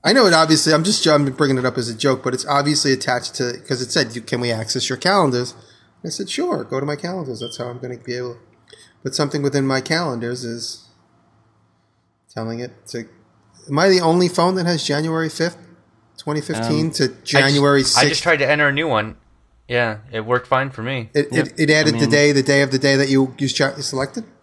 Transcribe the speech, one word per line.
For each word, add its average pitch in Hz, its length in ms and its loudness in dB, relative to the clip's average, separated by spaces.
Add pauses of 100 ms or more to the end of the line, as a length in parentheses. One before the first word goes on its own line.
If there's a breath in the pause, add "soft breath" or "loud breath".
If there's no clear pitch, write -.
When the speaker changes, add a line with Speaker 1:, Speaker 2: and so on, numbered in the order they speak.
Speaker 1:
I 170 80 2
know 247 140 6
it 175 80 6
obviously, 160 380 4
I'm 156 120 4
just, 208 220 0
I'm 147 260 4
bringing 135 260 0
it 123 60 -4
up 127 140 -2
as 117 100 -4
a 117 80 -8
joke, 131 280 0
but - 100 -2
it's - 120 -6
obviously 143 460 0
attached 127 440 -2
to, 123 220 -4 (100)
'cause 127 120 -4
it 123 120 -8
said, 120 240 0
"You, 117 60 -10
can 120 180 -4
we 120 100 -2
access 113 380 -4
your 127 100 -4
calendars?" 143 540 2 (500 soft breath)
And - 60 -10
I - 20 -8
said, 196 180 -8
"Sure, 277 360 -4
go 135 160 -4
to 139 60 -4
my 147 100 -4
calendars." 165 440 -8
That's 117 180 -10
how 123 80 -6
I'm 120 120 -10
gonna 123 200 -12
be 120 180 -10
able 123 180 -8
to. 113 60 -20 (640 soft breath)
But 131 100 -6
something 147 280 -2
within 139 240 0
my 131 140 0
calendars 123 640 -4
is 117 440 -12 (1500)
telling 113 260 -8
it - 280 -14
to, 117 180 -10 (640)
am 143 100 0
I 185 100 4
the 185 120 6
only 175 280 4
phone 180 280 2
that 175 100 0
has 170 160 0
January 160 460 -2
fifth, 165 300 -4 (580)
twenty 151 240 -4
fifteen 143 460 -2
Speaker 2:
Um, 160 60 -4
Speaker 1:
to - 120 -2
Speaker 3:
I - 40 0
just, - 160 -12
Speaker 1:
January 143 560 4
Speaker 3:
I - 40 0
just - 160 0
Speaker 1:
sixth? 147 220 2
Speaker 3:
tried 160 160 2
to 139 120 0
enter 147 180 2
a 139 40 0
new 151 160 -2
one. 110 280 -2 (520)
Yeah, 117 300 0 (120)
it 113 160 -6
worked 123 220 -2
fine 135 220 0
for 117 120 -12
me. 120 320 -6
Speaker 1:
It, 143 180 0
Speaker 2:
Yep. 143 140 0
Speaker 1:
it, - 140 -14
it 151 100 2
added 151 240 4
Speaker 2:
I 117 40 -2
Speaker 1:
the 143 80 2
Speaker 2:
mean 113 40 0
Speaker 1:
day, 147 220 4
the 139 100 2
day 139 200 4
of 131 100 0
the 135 60 0
day 139 180 2
that 139 120 2
you, 135 300 2
you 139 100 -2
ch-, 139 340 -2
selected? 139 420 -6 (180)